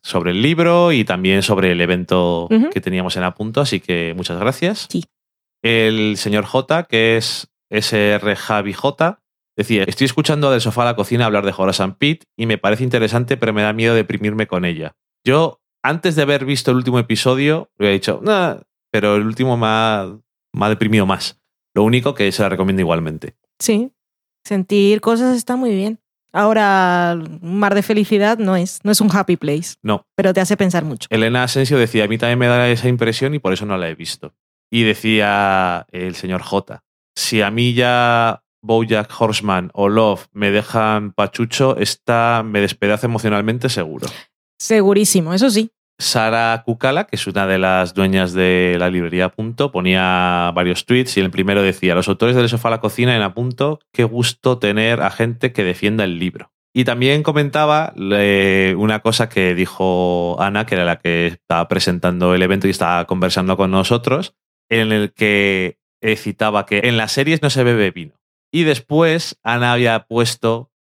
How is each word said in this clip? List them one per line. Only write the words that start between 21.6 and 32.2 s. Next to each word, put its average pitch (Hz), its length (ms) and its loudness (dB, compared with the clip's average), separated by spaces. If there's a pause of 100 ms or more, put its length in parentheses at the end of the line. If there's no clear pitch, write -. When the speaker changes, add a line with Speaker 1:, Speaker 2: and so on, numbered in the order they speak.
Speaker 1:
Lo 101 80 4
único 123 300 2
que 101 180 0
se 101 120 -2
la 98 60 0
recomiendo 95 320 0
igualmente. 82 540 -4 (240)
Speaker 2:
Sí. 233 320 0 (540)
Sentir 202 560 2
cosas 240 340 0
está 247 220 -4
muy 247 180 -2
bien. 208 240 -4 (320)
Ahora, 190 880 2
un 165 400 -6
mar 202 160 2
de 202 80 2
felicidad 214 560 2
no 190 160 2
es, 180 280 -2
no 208 80 2
es 208 100 2
un 196 140 4
happy 185 200 2
place. 151 480 -4
Speaker 1:
No. 104 320 -2
Speaker 2:
Pero 196 180 2
te 190 80 0
hace 185 160 0
pensar 175 280 0
mucho. 135 260 -8
Speaker 1:
Elena 117 320 2
Asensio 135 340 2
decía, 117 280 2
"A - 20 2
mí 113 100 -2
también 120 220 0